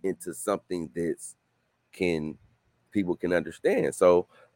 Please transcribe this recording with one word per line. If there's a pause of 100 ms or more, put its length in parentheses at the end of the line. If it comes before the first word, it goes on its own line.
into
something
that's (560)
can, (540)
people
can
understand.
So (280)